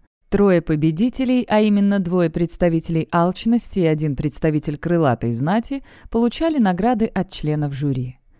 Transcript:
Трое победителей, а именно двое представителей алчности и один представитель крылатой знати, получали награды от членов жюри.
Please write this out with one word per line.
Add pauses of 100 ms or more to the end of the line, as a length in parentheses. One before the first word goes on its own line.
(280)
Трое
победителей,
а
именно
двое
представителей
алчности
и
один
представитель
крылатой
знати, (280)
получали
награды
от
членов
жюри. (200)